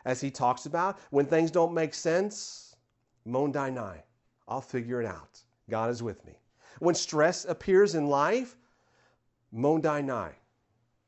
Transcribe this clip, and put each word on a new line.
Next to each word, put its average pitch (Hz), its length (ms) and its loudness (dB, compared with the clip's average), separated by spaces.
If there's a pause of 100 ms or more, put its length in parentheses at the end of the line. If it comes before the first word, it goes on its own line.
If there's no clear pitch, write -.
as 127 160 -2
he 139 80 -4
talks 127 340 0
about, 170 340 -2 (120)
when 139 160 4
things 160 240 4
don't 165 240 2
make 160 180 -2
sense, - 840 -4 (520)
"Mondai 135 440 -2
nai, 98 320 -10 (460)
I'll 127 140 -6
figure 120 400 -6
it 113 40 -2
out. 85 380 -12 (240)
God 113 220 -2
is 117 120 -6
with 107 220 -8
me." - 160 -20 (380)
When 170 160 2
stress 165 500 2
appears 185 500 4
in 147 120 0
life, 170 500 0 (960)
"Mondai 147 500 0
nai, 113 360 -6 (680)